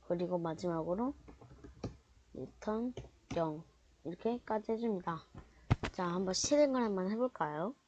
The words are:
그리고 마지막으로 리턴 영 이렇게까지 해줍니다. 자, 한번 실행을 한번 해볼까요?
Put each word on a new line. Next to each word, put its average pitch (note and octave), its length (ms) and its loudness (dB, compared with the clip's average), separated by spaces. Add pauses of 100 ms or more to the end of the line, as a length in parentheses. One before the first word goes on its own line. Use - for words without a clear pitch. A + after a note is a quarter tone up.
그리고 F3 320 0
마지막으로 E3+ 760 -2 (1160)
리턴 A3 600 -4 (420)
영 D#3+ 260 0 (420)
이렇게까지 A3 680 -2
해줍니다. G3+ 500 -2 (720)
자, F3+ 140 -2
한번 F#3 260 0
실행을 C#4 500 6
한번 F#3+ 280 2
해볼까요? G#3 640 0 (140)